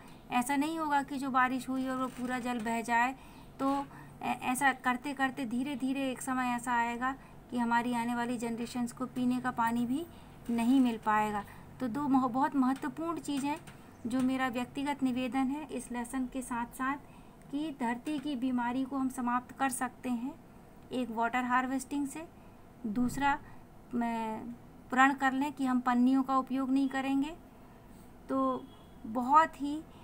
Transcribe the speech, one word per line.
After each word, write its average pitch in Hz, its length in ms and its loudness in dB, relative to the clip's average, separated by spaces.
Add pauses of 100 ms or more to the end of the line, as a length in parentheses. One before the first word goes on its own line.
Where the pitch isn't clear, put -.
(300)
ऐसा 247 260 2
नहीं 311 220 0
होगा 285 240 2
कि 277 160 -6
जो 269 120 -2
बारिश 254 380 2
हुई 262 200 -2
और 262 80 -2
वो 262 100 0
पूरा 247 320 -4
जल 247 200 -2
बह 226 220 -2
जाए, 240 360 2 (420)
तो 277 280 2 (360)
ऐ-, 240 160 -2
ऐसा 262 340 2
करते 254 400 -2
करते 269 340 0
धीरे 247 300 -2
धीरे 262 340 0
एक 247 120 -6
समय 254 240 0
ऐसा 240 260 0
आएगा 240 440 0 (360)
कि 247 60 -2
हमारी 240 360 2
आने 240 200 0
वाली 240 240 -2
generations 233 540 -2
को 254 140 -6
पीने 247 340 0
का 247 100 0
पानी 240 360 2
भी 285 200 -2 (440)
नहीं 233 300 6
मिल 233 180 4
पाएगा। 214 460 2 (360)
तो 254 80 -2
दो 285 200 -2
मह-, 262 200 6
बहुत 262 280 2
महत्वपूर्ण 285 640 0
चीज़ 277 260 -2
है 302 140 -2 (460)
जो 247 140 0
मेरा 262 280 2
व्यक्तिगत 269 540 -2
निवेदन 254 360 0
है 269 260 0
इस 247 280 -8
lesson 247 340 -2
के 254 160 -6
साथ-साथ 254 540 -4 (540)
कि 294 300 -4
धरती 247 380 -2
की 285 180 -4
बीमारी 247 480 0
को 269 120 -6
हम 262 120 2
समाप्त 247 500 -2
कर 269 120 2
सकते 254 380 -4
हैं 247 260 -2 (580)
एक 240 180 -2
water 233 340 0
harvesting 262 640 0
से। 311 200 -10 (580)
दूसरा, 208 520 2 (560)
मैं 233 560 -2 (400)
प्रण 262 240 6
कर 269 180 2
लें 277 200 0
कि 277 140 -2
हम 254 140 4
पन्नियों 247 420 4
का 269 160 2
उपयोग 262 320 0
नहीं 269 180 4
करेंगे। 269 480 0 (920)
तो 262 360 0 (420)
बहुत 262 560 4
ही, 294 200 -2 (220)